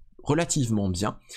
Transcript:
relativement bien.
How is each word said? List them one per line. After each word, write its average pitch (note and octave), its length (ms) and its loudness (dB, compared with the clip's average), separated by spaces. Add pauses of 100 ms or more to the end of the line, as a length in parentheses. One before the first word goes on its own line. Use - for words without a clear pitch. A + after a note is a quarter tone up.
(220)
relativement B2 680 2
bien. F#2 300 -2 (180)